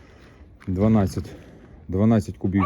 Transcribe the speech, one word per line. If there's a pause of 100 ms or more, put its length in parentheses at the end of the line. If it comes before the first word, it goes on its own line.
(680)
дванадцять, (560)
дванадцять
кубів